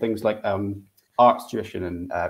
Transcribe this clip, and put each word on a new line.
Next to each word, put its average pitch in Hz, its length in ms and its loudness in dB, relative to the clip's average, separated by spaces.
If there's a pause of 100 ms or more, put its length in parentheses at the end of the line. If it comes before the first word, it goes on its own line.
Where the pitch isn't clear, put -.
things 113 240 -2
like, 107 200 0
um, 101 380 -2 (360)
arts 120 320 6
tuition 95 340 -6
and, 87 280 -8
uh, 87 180 -2